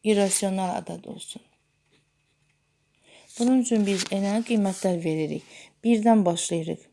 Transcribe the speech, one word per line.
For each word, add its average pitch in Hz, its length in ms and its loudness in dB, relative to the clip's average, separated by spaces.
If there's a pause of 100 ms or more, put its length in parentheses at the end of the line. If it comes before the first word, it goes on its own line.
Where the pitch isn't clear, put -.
irrasional 190 760 0
ədəd 175 320 -14
olsun. - 300 -18 (2000)
Bunun 247 260 4
üçün 226 240 2
biz 190 140 0 (100)
N-ə 202 320 0
qiymətlər 190 560 0
veririk. 156 440 -4 (360)
Birdən 226 400 4
başlayırıq. 170 640 -2 (100)